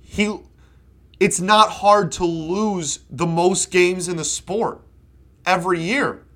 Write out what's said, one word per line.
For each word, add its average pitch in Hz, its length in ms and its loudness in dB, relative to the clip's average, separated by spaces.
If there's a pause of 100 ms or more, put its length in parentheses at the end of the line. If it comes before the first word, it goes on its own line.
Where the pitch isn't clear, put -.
He, 208 360 -4 (800)
it's 190 200 2
not 214 300 4
hard 202 440 4
to 180 120 -4
lose 170 760 -4 (100)
the 165 180 -4
most 175 440 0
games 180 360 2
in 175 100 -6
the 156 80 -6
sport - 560 -6 (640)
every 175 340 0
year. 180 460 -4 (100)